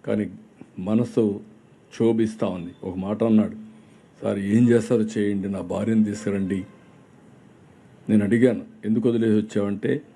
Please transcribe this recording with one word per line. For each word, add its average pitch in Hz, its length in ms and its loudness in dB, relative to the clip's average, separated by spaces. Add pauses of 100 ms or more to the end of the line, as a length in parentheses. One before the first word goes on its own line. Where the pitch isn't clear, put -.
కానీ 104 240 -2 (480)
మనసు 107 600 0 (500)
క్షోభిస్తా 113 560 0
ఉంది. 90 240 -6 (140)
ఒక 92 120 -8
మాట 104 280 -2
అన్నాడు, 107 320 2 (680)
"సార్ 104 160 -2
ఏం 107 300 4
చేస్తారో 113 340 2
చేయండి, 101 460 -2
నా 95 120 -4
భార్యను 104 440 0
తీసుకురండి." 98 600 -4 (1400)
నేను 107 160 4
అడిగాను, 117 400 2 (200)
"ఎందుకు 113 240 0
వదిలేసి 110 380 2
వచ్చావంటే" 104 560 -4 (140)